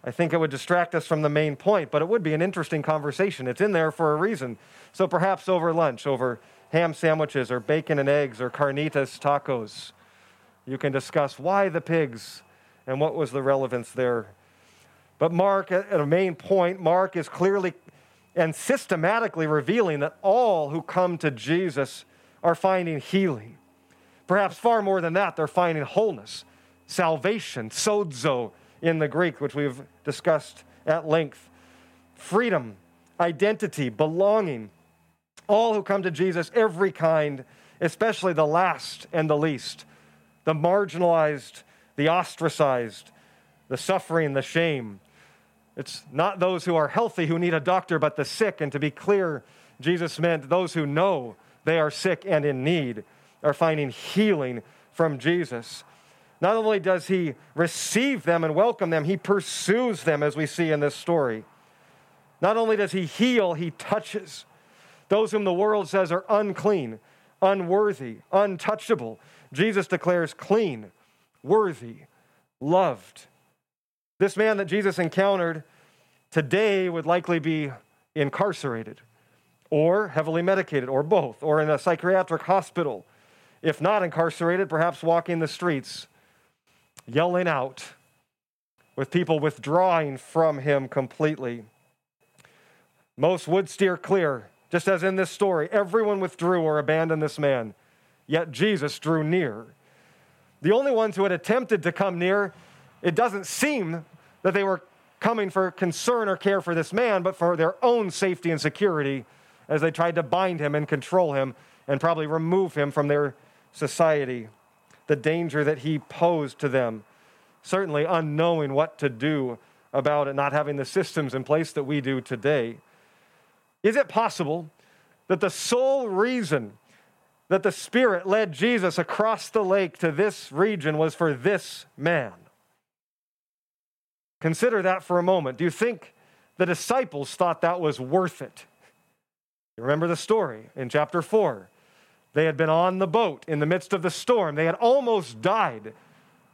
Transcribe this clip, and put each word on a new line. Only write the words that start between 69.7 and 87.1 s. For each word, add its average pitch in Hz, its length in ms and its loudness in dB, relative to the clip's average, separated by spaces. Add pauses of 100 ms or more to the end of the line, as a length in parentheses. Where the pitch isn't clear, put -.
declares 175 480 0
clean, 151 580 -2 (500)
worthy, 139 540 0 (640)
loved. 156 640 0 (920)
This 196 180 2
man 214 220 2
that 196 80 -2
Jesus 190 320 0
encountered 175 680 0 (640)
today 185 580 2
would 165 180 -4
likely 170 320 2
be 151 340 -2 (420)
incarcerated 139 840 -2 (680)
or 175 380 2
heavily 160 340 -2
medicated 175 460 0
or 135 140 0
both, 151 400 0
or 151 180 2
in 156 100 2
a 147 80 2
psychiatric 175 640 0
hospital. 165 640 -2 (560)
If 160 180 0
not 196 220 4
incarcerated, 170 640 0
perhaps 160 340 0
walking 170 360 2
the 156 100 0
streets, - 580 -4 (1000)
yelling 175 420 0